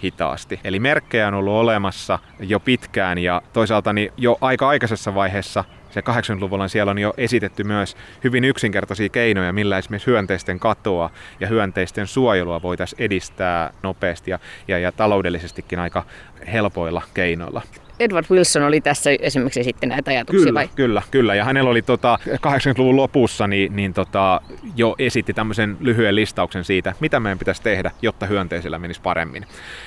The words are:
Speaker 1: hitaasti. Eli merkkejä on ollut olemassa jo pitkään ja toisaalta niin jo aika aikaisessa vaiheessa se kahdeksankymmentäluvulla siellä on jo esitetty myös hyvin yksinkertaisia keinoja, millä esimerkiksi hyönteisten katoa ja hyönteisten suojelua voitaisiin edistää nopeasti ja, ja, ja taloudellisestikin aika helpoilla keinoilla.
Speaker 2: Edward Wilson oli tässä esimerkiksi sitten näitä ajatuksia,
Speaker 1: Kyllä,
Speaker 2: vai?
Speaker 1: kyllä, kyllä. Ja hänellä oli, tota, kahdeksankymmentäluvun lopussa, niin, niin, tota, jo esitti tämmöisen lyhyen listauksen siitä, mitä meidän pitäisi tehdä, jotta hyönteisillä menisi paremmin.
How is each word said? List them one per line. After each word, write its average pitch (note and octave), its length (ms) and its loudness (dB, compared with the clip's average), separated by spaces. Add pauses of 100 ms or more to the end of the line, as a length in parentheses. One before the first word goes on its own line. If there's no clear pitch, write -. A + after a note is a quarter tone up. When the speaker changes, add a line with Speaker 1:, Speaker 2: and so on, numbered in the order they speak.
Speaker 1:
hitaasti. F2 600 -6
Eli F#2+ 140 -4
merkkejä B2 500 0
on G2 60 -2
ollut G2 200 0
olemassa G#2 640 0 (220)
jo G#2+ 200 0
pitkään F#2+ 580 0
ja F2 240 0 (100)
toisaalta G#2+ 400 2
niin G#2 240 -2
jo A#2+ 240 2
aika C3 280 0
aikaisessa A2+ 460 -2
vaiheessa G2 500 -2 (260)
se G2+ 120 -6
kahdeksankymmentäluvulla G2 640 -2
siellä G2+ 220 0
on G2+ 80 0
jo G2+ 180 0
esitetty G#2+ 480 -2
myös G#2 320 -2 (280)
hyvin B2 200 2
yksinkertaisia G2+ 640 0
keinoja, G2 440 2
millä G2+ 260 0
esimerkiksi G2+ 280 -6
hyönteisten G2 520 0
katoa F#2 520 0 (300)
ja F#2+ 60 -4
hyönteisten G2+ 600 -2
suojelua F2+ 560 0
voitaisiin F2+ 400 -6
edistää F2+ 680 -2 (100)
nopeasti F#2 480 -4
ja, F2+ 80 -4 (300)
ja, F#2 100 0
ja F2 140 0
taloudellisestikin F2+ 880 -2
aika F2 260 -4 (480)
helpoilla F2 500 -2 (120)
keinoilla. F2 480 -2 (380)
Speaker 2:
Edward F#3+ 300 0
Wilson F3 320 4
oli D3 180 4
tässä C#3+ 300 2 (100)
esimerkiksi C3 440 -2
sitten B2+ 240 -2
näitä C3 220 -4
ajatuksia, C#3 360 4
Speaker 1:
Kyllä, D3+ 140 4
Speaker 2:
vai? - 140 -2
Speaker 1:
kyllä, A#2 360 2
kyllä. A#2 240 4
Ja G#2 100 4
hänellä C3+ 260 4
oli, A#2 120 4
tota, A#2+ 360 2 (220)
kahdeksankymmentäluvun C3 560 4
lopussa, B2+ 500 4
niin, G2 300 0
niin, G2 180 -2
tota, F#2+ 460 2 (360)
jo A2+ 220 2
esitti A#2 360 -2
tämmöisen G#2+ 460 -2
lyhyen A2 360 2
listauksen F#2 480 -2
siitä, F#2+ 360 0
mitä D3 200 0
meidän G2+ 180 -2
pitäisi - 240 -4
tehdä, F#2+ 280 0 (120)
jotta G#2+ 240 -2
hyönteisillä E2+ 520 -4
menisi E2+ 220 -10
paremmin. E2 460 -4 (400)